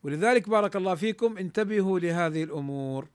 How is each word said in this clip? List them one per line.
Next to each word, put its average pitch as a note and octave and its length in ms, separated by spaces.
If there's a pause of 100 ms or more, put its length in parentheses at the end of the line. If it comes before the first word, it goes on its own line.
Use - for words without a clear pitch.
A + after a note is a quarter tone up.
ولذلك G3 460
بارك G#3 260
الله F#3 200
فيكم، A3 420
انتبهوا F#3+ 640
لهذه E3 440
الأمور. C#3 720